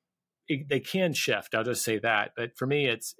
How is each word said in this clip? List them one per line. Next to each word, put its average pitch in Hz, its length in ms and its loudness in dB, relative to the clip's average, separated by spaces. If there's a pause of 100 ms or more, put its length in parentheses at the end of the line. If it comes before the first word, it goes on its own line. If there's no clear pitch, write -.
(460)
it, 143 220 -2
they 139 120 2
can 185 340 0
shift, - 400 0
I'll 110 100 2
just 120 200 -2
say 110 160 0
that. 110 360 2
But 117 220 -6
for 131 80 -2
me, 143 200 2
it's 117 340 -2